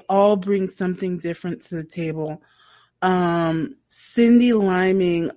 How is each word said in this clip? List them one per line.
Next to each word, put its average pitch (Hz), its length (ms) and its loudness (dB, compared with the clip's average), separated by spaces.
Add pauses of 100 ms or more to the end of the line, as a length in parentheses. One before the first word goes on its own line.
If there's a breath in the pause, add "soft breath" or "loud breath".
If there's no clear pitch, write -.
(100)
all 202 260 4
bring 190 320 -2
something 180 500 -6
different 170 440 -8
to - 140 -12
the 160 80 -8
table. 156 580 -8 (580 soft breath)
Um, 170 760 0 (120)
Cindy 240 640 4
Liming 185 840 0